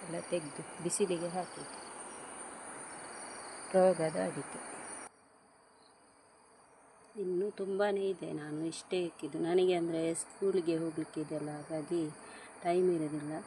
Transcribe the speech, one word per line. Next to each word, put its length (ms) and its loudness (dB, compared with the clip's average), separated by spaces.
ಎಲ್ಲ 140 -4
ತೆಗ್ದು 340 -2
ಬಿಸಿಲಿಗೆ 520 2
ಹಾಕಿದ್ದು 400 -6
ರೋಗದ 440 8
ಅಡಿಕೆ. 300 -6
ಇನ್ನೂ 300 2
ತುಂಬಾನೇ 440 2
ಇದೆ, 160 -6
ನಾನು 180 -4
ಇಷ್ಟೇ 340 -4
ಇಕ್ಕಿದ್ದು. 400 -6
ನನಗೆ 360 6
ಅಂದ್ರೆ 200 2
ಸ್ಕೂಲಿಗೆ 580 2
ಹೋಗ್ಲಿಕ್ಕೆ 440 -2
ಇದೆಲ್ಲ, 240 -2
ಹಾಗಾಗಿ 420 -2
ಟೈಮ್ 300 6
ಇರೋದಿಲ್ಲ. 380 -2